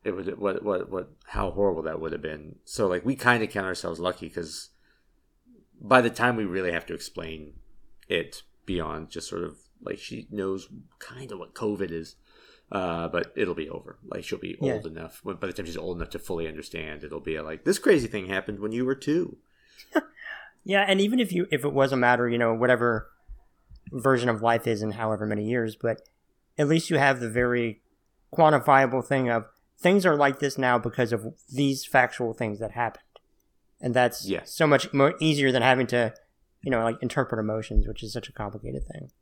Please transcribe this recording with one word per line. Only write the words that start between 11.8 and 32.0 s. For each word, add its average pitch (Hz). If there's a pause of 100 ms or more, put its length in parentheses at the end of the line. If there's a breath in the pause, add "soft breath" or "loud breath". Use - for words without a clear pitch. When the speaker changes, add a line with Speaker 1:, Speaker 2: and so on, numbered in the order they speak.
Speaker 1:
is, 82 (560 soft breath)
uh, 85
but 85
it'll 90
be 78
over. -
Like, -
she'll -
be -
Speaker 2:
Yeah. 127
Speaker 1:
old 82
enough, 80
when, 95
by 98
the 87
time 92
she's 82
old 87
enough 82
to 85
fully 82
understand, 78
it'll 78
be 78
like, 78
"This -
crazy 147
thing 95
happened 98
when 107
you 123
were 131
two." 151 (560 soft breath)
Speaker 2:
<laughs> 311 (600 loud breath)
Yeah, 196
and 196
even 214
if 202
you, 180
if 147
it 143
was 135
a 135
matter, 123
you 117
know, 117
whatever 120 (800)
version 123
of 110
life 117
is 107
in 107
however 110
many 104
years, 113
but 113 (560)
at 147
least 165
you 156
have 135
the 113
very 120 (520)
quantifiable 135
thing 131
of 113 (320)
things 185
are 156
like 139
this 139
now 123
because 117
of 110 (180)
these 135
factual 123